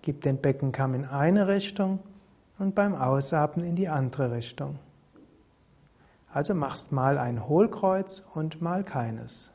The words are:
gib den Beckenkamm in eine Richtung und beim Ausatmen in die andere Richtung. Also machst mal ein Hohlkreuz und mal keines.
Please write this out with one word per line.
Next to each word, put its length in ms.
gib 220
den 180
Beckenkamm 540
in 100
eine 440
Richtung 500
und 160
beim 200
Ausatmen 720
in 100
die 140
andere 400
Richtung. 480
Also 220
machst 380
mal 260
ein 280
Hohlkreuz 760
und 300
mal 220
keines. 720